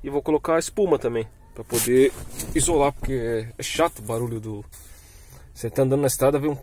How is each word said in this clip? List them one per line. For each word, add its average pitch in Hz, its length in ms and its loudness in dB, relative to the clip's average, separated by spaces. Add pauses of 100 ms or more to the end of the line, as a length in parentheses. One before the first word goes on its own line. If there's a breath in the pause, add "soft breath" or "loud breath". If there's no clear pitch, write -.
E 143 80 -8
vou 143 100 0
colocar 156 360 2
a - 20 4
espuma 170 400 2
também, 117 260 -2 (300)
pra 113 80 -14
poder 123 500 4 (400)
isolar, 143 400 2
porque - 200 -6
é, 117 440 -4
é - 60 -10
chato - 380 -2
o - 20 -14
barulho 117 380 -4
do, 107 240 -10 (920 loud breath)
você 113 160 -6
tá 135 120 2
andando 135 180 2
na 143 80 2
estrada, 139 280 2
vê 147 120 0
um 139 140 -4